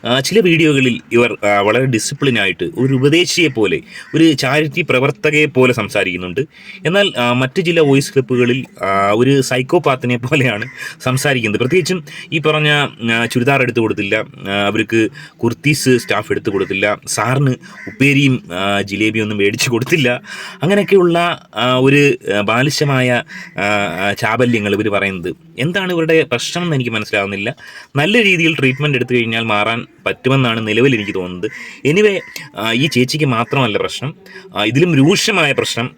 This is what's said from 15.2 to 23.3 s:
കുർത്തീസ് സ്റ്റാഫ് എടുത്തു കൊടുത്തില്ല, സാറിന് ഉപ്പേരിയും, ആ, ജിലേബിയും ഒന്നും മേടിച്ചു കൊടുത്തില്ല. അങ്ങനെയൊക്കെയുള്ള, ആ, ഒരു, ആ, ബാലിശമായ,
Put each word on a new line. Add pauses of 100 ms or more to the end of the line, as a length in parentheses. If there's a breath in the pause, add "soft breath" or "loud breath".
കുർത്തീസ്
സ്റ്റാഫ്
എടുത്തു
കൊടുത്തില്ല, (200)
സാറിന് (360 loud breath)
ഉപ്പേരിയും, (240)
ആ, (300)
ജിലേബിയും
ഒന്നും
മേടിച്ചു
കൊടുത്തില്ല. (540 loud breath)
അങ്ങനെയൊക്കെയുള്ള, (480)
ആ, (220)
ഒരു, (300)
ആ, (140)
ബാലിശമായ, (480 loud breath)